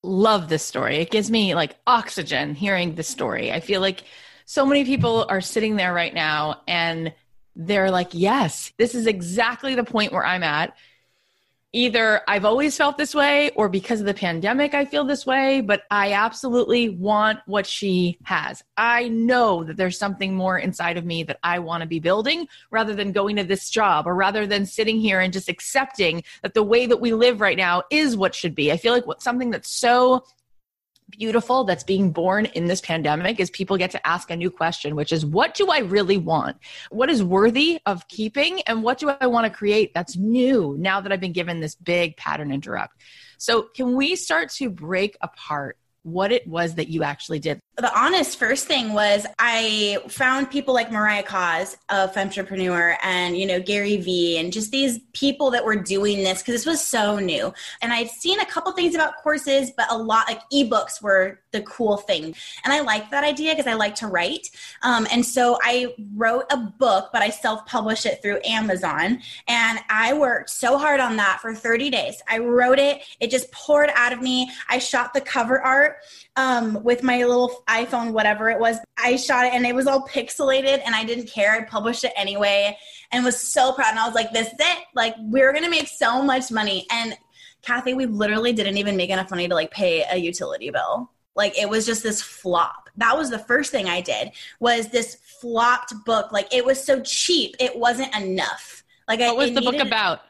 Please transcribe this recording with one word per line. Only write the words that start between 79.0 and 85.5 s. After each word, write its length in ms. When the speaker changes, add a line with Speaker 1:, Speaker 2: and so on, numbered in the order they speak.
Speaker 2:
shot 300
it 80
and 120
it 100
was 100
all 220
pixelated 760
and 120
I 80
didn't 240
care. 240
I 100
published 420
it 120
anyway 640
and 120
was 160
so 340
proud. 180
And 80
I 80
was 80
like, 180
"This 140
is 120
it. 200
Like, 240
we're 340